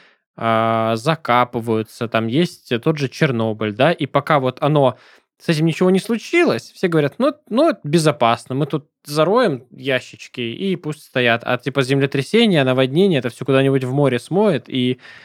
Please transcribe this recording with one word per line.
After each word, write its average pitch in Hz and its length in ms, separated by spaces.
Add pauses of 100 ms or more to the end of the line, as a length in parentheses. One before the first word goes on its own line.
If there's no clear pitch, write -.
(360)
а, 113 600
закапываются, 120 1120
там 110 200
есть 156 440 (100)
тот 160 160
же 139 100
Чернобыль, 113 640
да, 135 200
и 156 140
пока 143 340
вот 127 220
оно, 143 340 (440)
с - 80
этим 160 180
ничего 185 240
не 185 100
случилось, 226 760
все 185 140
говорят: 156 300
«Ну, 285 140 (180)
ну, 285 220 (120)
безопасно, 147 720
мы 147 100
тут 151 200 (180)
зароем 156 640
ящички - 720
и 170 360
пусть - 280
стоят». 120 400
А 123 140
типа 135 240
землетрясение, 139 840
наводнение, 131 560
это 123 80
все - 160
куда-нибудь 135 400
в 127 80
море 135 260
смоет, 180 500
и, 127 300 (260)